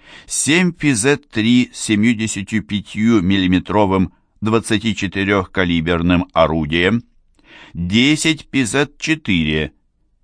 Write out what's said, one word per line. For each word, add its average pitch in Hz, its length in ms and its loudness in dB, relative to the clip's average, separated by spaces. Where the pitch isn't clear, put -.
семь 170 460 0
П 147 220 -2
З 139 240 0
три 120 540 0
с - 80 -18
семьюдесятипятимиллиметровым 101 2250 0
двадцатичетырёхкалиберным 95 1900 0
орудием, 82 720 0
десять 131 760 0
П 135 140 0
З 135 240 -2
четыре 80 760 -2